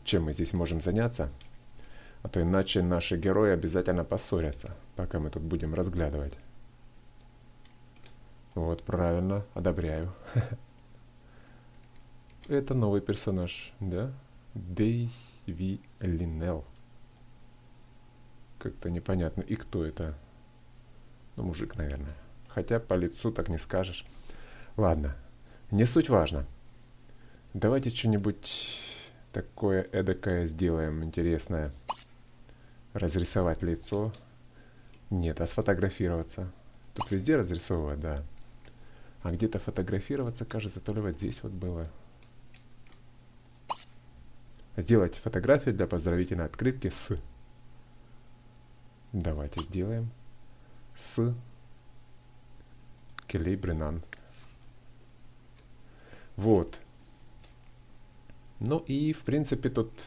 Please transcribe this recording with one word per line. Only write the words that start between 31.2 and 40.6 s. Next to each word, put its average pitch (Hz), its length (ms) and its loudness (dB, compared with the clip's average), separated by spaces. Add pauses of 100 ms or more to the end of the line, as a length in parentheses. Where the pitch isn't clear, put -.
Разрисовать 87 680 4
лицо. 101 500 0 (960)
Нет, 82 300 2
а 85 60 0
сфотографироваться? 90 1040 2 (440)
Тут - 160 -4
везде 104 260 4
разрисовывать, 80 640 0
да. 73 240 -2 (960)
А 87 100 0
где-то 101 260 2
фотографироваться, 110 840 -2
кажется, 104 360 -4